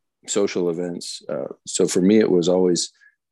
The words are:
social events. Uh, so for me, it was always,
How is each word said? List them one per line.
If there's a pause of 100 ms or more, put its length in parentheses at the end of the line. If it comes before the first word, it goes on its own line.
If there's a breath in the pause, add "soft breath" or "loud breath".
(280)
social
events.
Uh, (200)
so
for
me,
it
was
always, (380 soft breath)